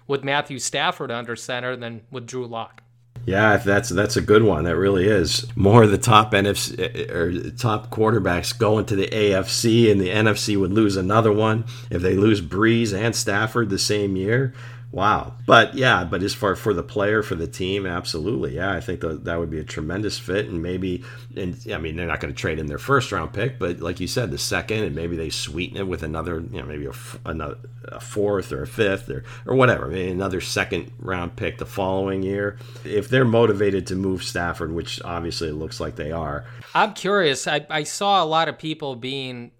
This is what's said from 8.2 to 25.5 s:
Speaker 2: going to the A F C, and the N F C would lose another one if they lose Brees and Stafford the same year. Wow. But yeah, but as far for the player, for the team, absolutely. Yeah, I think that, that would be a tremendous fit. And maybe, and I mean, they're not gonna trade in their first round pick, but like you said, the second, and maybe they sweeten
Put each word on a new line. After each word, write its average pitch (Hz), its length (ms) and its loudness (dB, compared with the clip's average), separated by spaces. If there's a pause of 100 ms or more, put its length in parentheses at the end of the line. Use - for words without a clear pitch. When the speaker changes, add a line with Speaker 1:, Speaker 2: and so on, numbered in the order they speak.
Speaker 2:
going 107 280 4
to 107 100 -2
the 98 180 0
A 104 200 4
F 95 160 0
C, 113 420 6
and 98 80 6
the 90 100 2
N 107 160 2
F 107 120 4
C 104 180 -2
would 95 160 2
lose 104 240 4
another 104 380 4
one 110 320 2 (240)
if 87 120 -2
they 92 140 2
lose 101 240 6
Brees 101 580 2
and 110 160 0
Stafford 110 560 0
the 95 80 0
same 101 380 0
year. 120 380 0 (380)
Wow. 95 440 0 (100)
But 113 300 8
yeah, 120 280 4
but 90 200 -2
as 95 100 0
far 95 220 0
for 107 180 0
the 85 80 0
player, 104 400 2
for 98 140 -4
the 82 100 -2
team, 95 400 -2
absolutely. 85 680 -4
Yeah, 92 160 -2
I 87 80 -2
think 90 220 -6
that, 78 240 -4
that 85 120 -2
would 82 140 -4
be 78 80 -6
a 76 40 -8
tremendous 87 540 -6
fit. 98 300 -4
And 82 160 -6
maybe, 92 400 -4 (340)
and 92 180 -6 (160)
I 95 60 -6
mean, 80 180 -6
they're 87 120 -6
not 78 120 -2
gonna 71 140 -6
trade 78 240 -4
in 78 80 -6
their 73 140 -8
first 131 320 0
round 82 200 -4
pick, 123 280 -4
but 87 220 -4
like 87 180 -4
you 92 80 -4
said, 117 240 -2
the - 80 -6
second, 104 440 -2
and 76 120 -4
maybe 85 200 -4
they 80 140 -6
sweeten - 480 -6